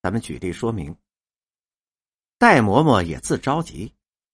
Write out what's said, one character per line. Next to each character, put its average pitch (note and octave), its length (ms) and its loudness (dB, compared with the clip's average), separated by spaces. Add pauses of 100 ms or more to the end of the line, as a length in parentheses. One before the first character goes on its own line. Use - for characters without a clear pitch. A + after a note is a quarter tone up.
咱 F#2 100 -4
们 A2+ 80 -2
举 C#2+ 180 -12
例 F2+ 140 -6
说 A2+ 180 -4
明。 E2+ 240 -8 (1400)
戴 G#3 220 6
嬷 G#2+ 220 4
嬷 A#2+ 200 4
也 E2 180 -6
自 - 180 -4
着 D3+ 240 -4
急， A#2 280 -12 (440)